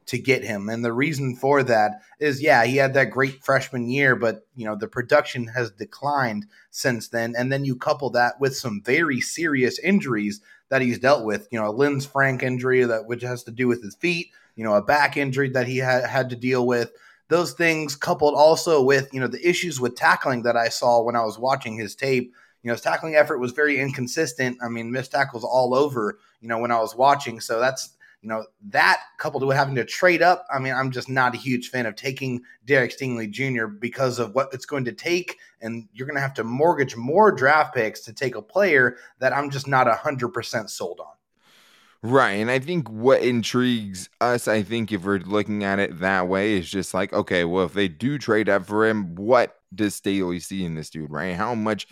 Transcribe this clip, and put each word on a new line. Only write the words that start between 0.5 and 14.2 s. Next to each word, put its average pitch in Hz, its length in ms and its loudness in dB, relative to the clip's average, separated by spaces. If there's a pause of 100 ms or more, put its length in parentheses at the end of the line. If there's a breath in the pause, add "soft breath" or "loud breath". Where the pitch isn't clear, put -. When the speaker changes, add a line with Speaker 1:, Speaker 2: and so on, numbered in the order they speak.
Speaker 1:
And 117 160 -4
the 117 100 -2
reason 135 420 -2
for 139 260 2
that 110 400 2 (180 loud breath)
is, 139 220 -2
yeah, 135 240 6
he 127 120 0
had 135 180 2
that 135 160 2
great 135 320 -2
freshman 131 440 0
year, 131 280 2
but, 107 400 -2
you 117 100 -10
know, 107 100 -4
the 104 120 -6
production 127 600 0
has 113 220 -4
declined 117 800 -4 (240 soft breath)
since 120 380 -4
then. 117 280 -4
And 123 140 -2
then 139 140 -2
you 131 100 -2
couple 139 360 -4
that 120 280 0
with 135 160 0
some 104 280 -6
very 143 380 0
serious 143 560 0
injuries 123 640 0 (280 soft breath)
that 131 120 2
he's 120 160 0
dealt 131 260 4
with, 110 280 -2
you 117 80 -2
know, 107 80 0
a 107 40 -2
Lins 139 340 0
Frank 135 360 2
injury 127 420 2
that, 113 220 0
which 113 160 -8
has 123 220 -8
to 117 80 -16
do 123 160 0
with 120 160 0
his 101 120 -14
feet, 175 360 -4 (240 soft breath)